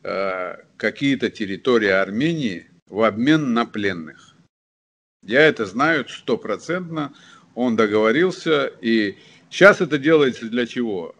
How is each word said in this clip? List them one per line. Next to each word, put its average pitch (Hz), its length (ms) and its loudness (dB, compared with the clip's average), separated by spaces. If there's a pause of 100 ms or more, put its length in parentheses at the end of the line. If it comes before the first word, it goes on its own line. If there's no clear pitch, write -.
э, 92 540 -6 (200)
какие-то 120 540 -2
территории 104 600 0
Армении 101 800 -2 (180)
в 98 140 -4
обмен 123 500 0
на 117 140 0
пленных. 92 680 -8 (880)
Я 120 180 4
это 123 240 2
знаю 135 420 -2
стопроцентно. 156 1040 -6 (420)
Он 120 220 0
договорился. 131 1040 0
И 110 380 0 (320)
щас 196 300 8
это 151 180 -2
делается 139 480 2
для 120 200 -2
чего? 101 540 -6